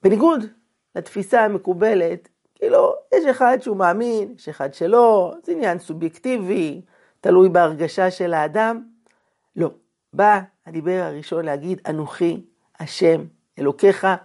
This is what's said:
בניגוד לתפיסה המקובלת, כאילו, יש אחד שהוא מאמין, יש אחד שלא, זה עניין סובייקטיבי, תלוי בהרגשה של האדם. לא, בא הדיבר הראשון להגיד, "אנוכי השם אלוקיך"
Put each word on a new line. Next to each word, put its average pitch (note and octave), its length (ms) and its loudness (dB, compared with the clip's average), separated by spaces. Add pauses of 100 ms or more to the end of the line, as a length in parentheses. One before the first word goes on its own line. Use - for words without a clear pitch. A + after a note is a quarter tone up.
בניגוד A3+ 420 2 (500)
לתפיסה G3+ 500 -2
המקובלת, F#3 840 -2 (260)
כאילו, - 400 2 (200)
יש E4+ 100 2
אחד B3+ 360 2
שהוא A3 160 -6
מאמין, G#3 640 -2
יש - 100 -18
אחד D3 260 -8
שלא, G#3 680 4
זה - 100 -8
עניין F3 260 -2
סובייקטיבי, F3 1000 -6 (400)
תלוי F#3 280 6
בהרגשה E3+ 640 0
של F3+ 240 -4
האדם. G#3+ 540 -2 (680)
לא, D#3+ 140 -4 (420)
בא G3+ 280 2 (260)
הדיבר E3 380 -6
הראשון D#3+ 400 -8
להגיד, D#3 440 -6
"אנוכי D#3 560 -4 (360)
השם E3 440 0 (340)
אלוקיך" D3+ 480 2 (180)